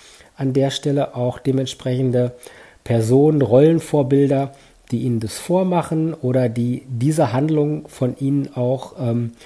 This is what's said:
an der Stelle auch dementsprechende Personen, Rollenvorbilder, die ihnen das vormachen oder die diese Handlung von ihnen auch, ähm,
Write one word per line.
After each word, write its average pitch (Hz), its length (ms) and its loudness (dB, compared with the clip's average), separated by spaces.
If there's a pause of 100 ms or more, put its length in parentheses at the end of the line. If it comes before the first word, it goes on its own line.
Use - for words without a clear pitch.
(360)
an 135 180 -2
der 135 160 2
Stelle 139 460 -4
auch 123 220 -4
dementsprechende 127 920 -2 (500)
Personen, 131 600 4
Rollenvorbilder, 139 1120 2 (380)
die 117 120 -2
ihnen 123 180 -2
das 107 180 -8
vormachen 170 760 -2
oder 127 340 0
die 120 400 -4
diese 135 440 0
Handlung 151 560 -2
von 123 300 -4
ihnen 139 360 -2
auch, 127 440 -4
ähm, 120 340 -2 (140)